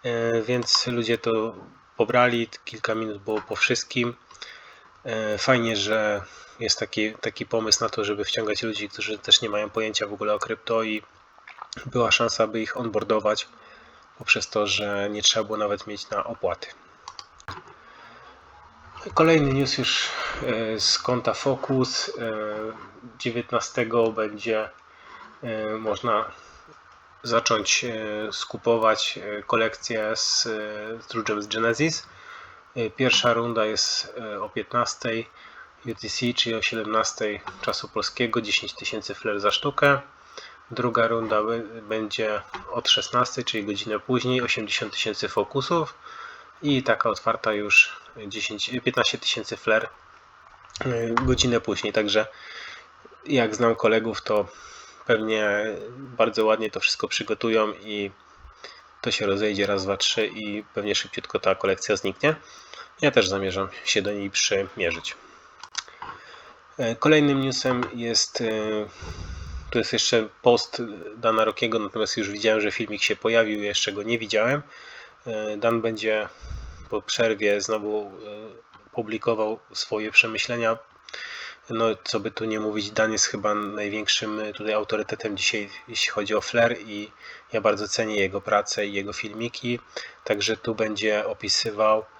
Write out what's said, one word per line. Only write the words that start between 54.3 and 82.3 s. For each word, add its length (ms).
pewnie 580
bardzo 480
ładnie 260
to 100
wszystko 280
przygotują 640
i 380
to 100
się 160
rozejdzie 400
raz, 180
dwa, 120
trzy 300
i 380
pewnie 200
szybciutko 440
ta 160
kolekcja 420
zniknie. 380
Ja 100
też 180
zamierzam 400
się 180
do 100
niej 180
przymierzyć. 840
E, 180
kolejnym 440
newsem 520
jest, 480
e, 40
to 80
jest 140
jeszcze 360
post 400
Dana 280
Rockiego, 340
natomiast 380
już 140
widziałem, 300
że 120
filmik 300
się 140
pojawił, 460
jeszcze 300
go 100
nie 160
widziałem. 440
E, 300
Dan 240
będzie 480
po 120
przerwie 580
znowu, 520
e, 40
publikował 720
swoje 400
przemyślenia. 640
No, 140
co 160
by 100